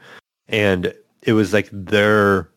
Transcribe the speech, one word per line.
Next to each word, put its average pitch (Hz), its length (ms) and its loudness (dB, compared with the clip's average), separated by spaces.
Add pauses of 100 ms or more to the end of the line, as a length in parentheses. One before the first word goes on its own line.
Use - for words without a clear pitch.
(480)
and 98 440 -2 (300)
it 123 100 0
was, 104 220 0
like, 104 180 -2
their 101 840 0